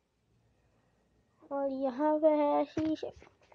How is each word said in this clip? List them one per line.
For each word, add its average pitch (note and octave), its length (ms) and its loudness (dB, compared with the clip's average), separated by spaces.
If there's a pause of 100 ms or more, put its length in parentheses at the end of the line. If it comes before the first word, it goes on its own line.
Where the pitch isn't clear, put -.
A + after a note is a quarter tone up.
(1500)
और C#4 160 -2
यहाँ C4+ 500 0
पे D#4 100 4
है D4 360 2
शीशा, D#4 440 -6 (460)